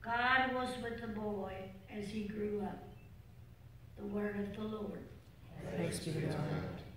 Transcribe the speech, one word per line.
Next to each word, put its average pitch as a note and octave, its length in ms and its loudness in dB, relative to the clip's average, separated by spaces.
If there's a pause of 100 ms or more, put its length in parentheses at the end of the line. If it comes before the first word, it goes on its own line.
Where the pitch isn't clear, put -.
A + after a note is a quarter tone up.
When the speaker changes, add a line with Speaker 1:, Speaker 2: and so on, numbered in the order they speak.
Speaker 1:
God B3 520 6
was B3+ 280 2
with A#3 180 -2
the A#3 80 -4
boy G#3 460 0 (360)
as G#3 180 -2
he G#3+ 160 0
grew G#3 380 2
up. - 220 -2 (1120)
The G#3 100 -4
word G3+ 320 2
of G3+ 160 0
the G#3+ 80 -4
Lord. G#3+ 420 -2 (720)
Speaker 2:
Thanks E3 240 2
be D#3+ 120 0
to D#3 80 2
God. D3+ 640 2 (140)